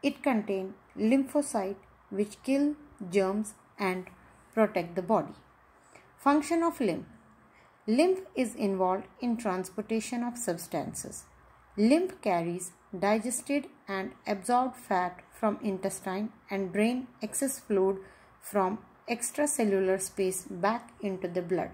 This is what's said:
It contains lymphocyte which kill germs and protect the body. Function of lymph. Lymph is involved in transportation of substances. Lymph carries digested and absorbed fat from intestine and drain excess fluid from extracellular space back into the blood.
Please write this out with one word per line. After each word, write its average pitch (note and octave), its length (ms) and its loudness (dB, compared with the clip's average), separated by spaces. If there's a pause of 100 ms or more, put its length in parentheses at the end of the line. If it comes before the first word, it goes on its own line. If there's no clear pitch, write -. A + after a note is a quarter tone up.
It - 200 0
contains G3+ 500 0 (240)
lymphocyte A#3 800 2 (320)
which G3+ 340 -4
kill C#4+ 340 2 (340)
germs G3 420 2 (260)
and F#3 280 -2 (480)
protect F#3+ 400 2
the F#3 80 -2
body. F3 320 0 (840)
Function D4+ 460 2
of E4+ 180 0
lymph. G3 240 0 (800)
Lymph F4 340 4 (140)
is A#3+ 200 -2
involved F#3+ 500 0 (160)
in A#3+ 160 0
transportation G#3+ 880 -4
of A#3+ 140 -6
substances. - 880 -6 (520)
Lymph D4+ 460 4
carries F3 500 0 (260)
digested A3 680 0 (200)
and F#3+ 260 -4 (140)
absorbed B3 500 0
fat F3+ 440 0 (100)
from G#3 320 0
intestine G3 720 -4 (160)
and G3 240 -4
drain A#3+ 340 0 (140)
excess C4 380 -4
fluid F#3+ 400 2 (420)
from G3 380 -2 (320)
extracellular G#3 880 2
space F#3 440 -2
back G3+ 560 -4
into F#3+ 260 -4
the F3 160 -2
blood. F3 320 -2